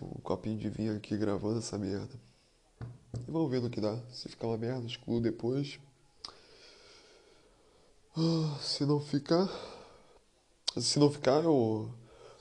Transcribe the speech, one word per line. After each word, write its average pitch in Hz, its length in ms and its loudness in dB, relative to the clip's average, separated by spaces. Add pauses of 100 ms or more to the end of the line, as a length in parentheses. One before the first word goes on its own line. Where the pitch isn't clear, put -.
um - 220 -10
copinho 110 340 -2
de 107 100 -4
vinho 107 300 -2
aqui - 180 -4
gravando 104 440 0
essa 104 180 -6
merda. 101 420 -4 (1080)
E - 40 -10
vamos 160 180 0
ver 123 120 0
no 120 80 -2
que 107 120 -6
dá. 107 180 0 (120)
Se - 180 -12
ficar - 180 -6
uma 113 100 0
merda, 117 280 -4
excluo 117 340 -2
depois. 120 600 -2 (2250)
Ah, 160 440 2
se - 260 -2
não 147 140 4
ficar, 165 480 2 (1300)
se 135 220 2
não 147 100 10
ficar, 147 340 4
eu, 113 480 4 (500)